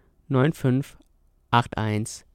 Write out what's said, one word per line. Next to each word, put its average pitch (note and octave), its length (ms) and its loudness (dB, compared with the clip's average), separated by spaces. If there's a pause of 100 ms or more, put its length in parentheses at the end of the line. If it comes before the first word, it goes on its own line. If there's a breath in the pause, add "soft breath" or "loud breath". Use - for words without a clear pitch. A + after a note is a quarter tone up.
(280)
neun C#3 240 2
fünf C3 460 -2 (520)
acht - 260 2
eins G#2+ 480 -4 (100)